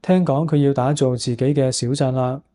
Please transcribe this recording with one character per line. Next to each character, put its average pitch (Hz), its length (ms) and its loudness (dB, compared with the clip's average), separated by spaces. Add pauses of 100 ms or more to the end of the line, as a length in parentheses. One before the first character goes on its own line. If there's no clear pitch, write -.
聽 185 220 2
講 156 220 0
佢 151 120 0
要 139 160 4
打 131 180 0
造 131 240 0
自 120 180 -4
己 - 20 -6
嘅 135 360 0
小 120 160 -4
鎮 131 240 -2
啦。 127 280 -4 (140)